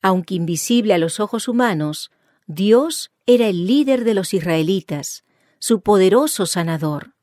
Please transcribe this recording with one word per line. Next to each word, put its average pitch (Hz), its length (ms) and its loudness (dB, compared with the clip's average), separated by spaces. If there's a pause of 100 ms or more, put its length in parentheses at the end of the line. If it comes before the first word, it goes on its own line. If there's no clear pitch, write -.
Aunque 185 340 -2
invisible 185 580 0
a 180 40 2
los 165 220 -2
ojos 214 280 -4
humanos, 190 640 -2 (340)
Dios 214 680 0 (140)
era 240 220 4
el 180 200 -2
líder 262 380 0
de 226 80 0
los 190 200 -2
israelitas, 165 920 -2 (340)
su 220 220 0
poderoso 208 640 2
sanador. 160 760 -4